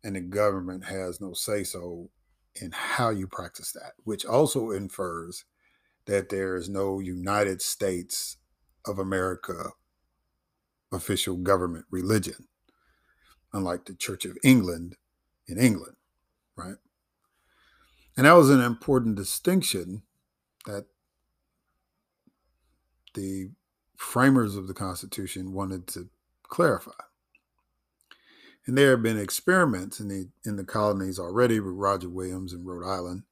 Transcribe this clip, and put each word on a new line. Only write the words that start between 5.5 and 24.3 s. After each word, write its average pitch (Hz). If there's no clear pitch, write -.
that 98
there 95
is 90
no 98
United 95
States -
of 101
America 92
official 92
government 90
religion, 95
unlike 90
the 95
Church -
of 90
England 90
in 87
England, 110
right? 185
And 131
that 156
was 156
an 139
important 120
distinction 98
that 101
the 95
framers 123